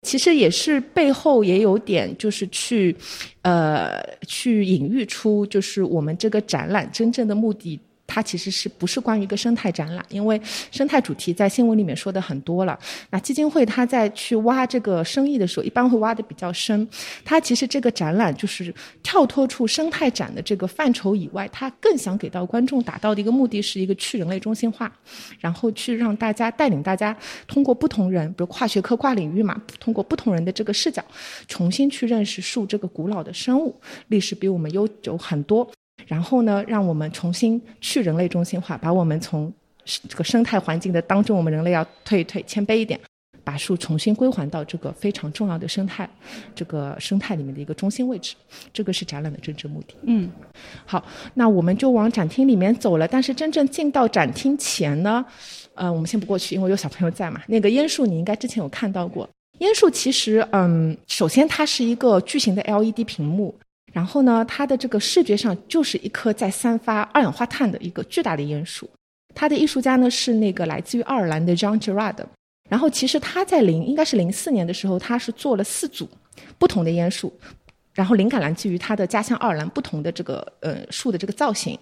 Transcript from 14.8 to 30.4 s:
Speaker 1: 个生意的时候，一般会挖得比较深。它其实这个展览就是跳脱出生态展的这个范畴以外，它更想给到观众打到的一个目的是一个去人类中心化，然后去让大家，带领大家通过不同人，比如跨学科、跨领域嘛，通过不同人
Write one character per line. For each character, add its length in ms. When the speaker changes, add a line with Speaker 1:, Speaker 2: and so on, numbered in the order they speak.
Speaker 1:
个 240
生 240
意 100
的 80
时 140
候， 60
一 40
般 200
会 80
挖 180
得 80
比 120
较 180
深。 340
它 120
其 160
实 140
这 140
个 100
展 240
览 220
就 100
是 260
跳 220
脱 200
出 220
生 240
态 180
展 240
的 80
这 140
个 100
范 280
畴 200
以 200
外， 180
它 180
更 160
想 200
给 120
到 160
观 200
众 160
打 160
到 160
的 60
一 40
个 80
目 140
的 160
是 160
一 80
个 100
去 220
人 120
类 100
中 160
心 160
化， 180
然 140
后 200
去 240
让 180
大 160
家， 180
带 200
领 120
大 140
家 200
通 160
过 140
不 140
同 200
人， 200
比 80
如 80
跨 200
学 160
科、 140
跨 200
领 200
域 80
嘛， 180
通 120
过 80
不 140
同 180
人 100